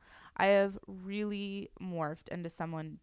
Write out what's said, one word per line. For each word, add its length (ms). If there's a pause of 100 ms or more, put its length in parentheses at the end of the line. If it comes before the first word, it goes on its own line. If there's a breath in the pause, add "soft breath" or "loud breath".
(360 loud breath)
I 120
have 300 (100)
really 800 (100)
morphed 500
into 200
someone 540